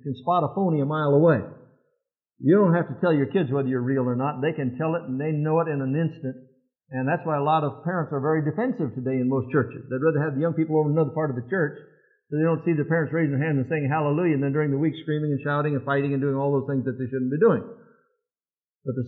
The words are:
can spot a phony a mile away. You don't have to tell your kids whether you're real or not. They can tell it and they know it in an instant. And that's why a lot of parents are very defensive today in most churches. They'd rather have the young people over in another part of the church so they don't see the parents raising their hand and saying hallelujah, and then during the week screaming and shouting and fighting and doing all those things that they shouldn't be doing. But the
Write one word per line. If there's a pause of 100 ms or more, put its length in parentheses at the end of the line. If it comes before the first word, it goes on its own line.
can
spot
a
phony
a
mile
away. (1040)
You
don't
have
to
tell
your
kids
whether
you're
real
or
not.
They
can
tell
it
and
they
know
it
in
an
instant. (560)
And
that's
why
a
lot
of
parents
are
very
defensive
today
in
most
churches.
They'd
rather
have
the
young
people
over
in
another
part
of
the
church
so
they
don't
see
the
parents
raising
their
hand
and
saying
hallelujah,
and
then
during
the
week
screaming
and
shouting
and
fighting
and
doing
all
those
things
that
they
shouldn't
be
doing. (1200)
But
the